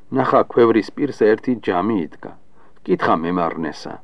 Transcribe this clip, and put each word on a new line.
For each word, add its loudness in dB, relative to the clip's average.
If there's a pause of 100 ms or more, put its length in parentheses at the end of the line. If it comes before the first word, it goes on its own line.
(160)
ნახა, 2 (100)
ქვევრის 4
პირზე -2 (100)
ერთი -4
ჯამი 0 (120)
იდგა. -16 (520)
კითხა 0
მემარნესა: -4 (120)